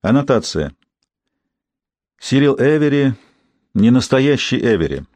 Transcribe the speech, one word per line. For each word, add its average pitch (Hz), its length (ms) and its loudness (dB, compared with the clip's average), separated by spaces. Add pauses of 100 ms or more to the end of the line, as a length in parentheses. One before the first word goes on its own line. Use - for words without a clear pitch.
Аннотация. 113 720 -2 (1500)
Сирил 139 400 0
Эвери — 143 560 0 (580)
не 107 180 2
настоящий 131 640 0
Эвери. 80 480 -2 (100)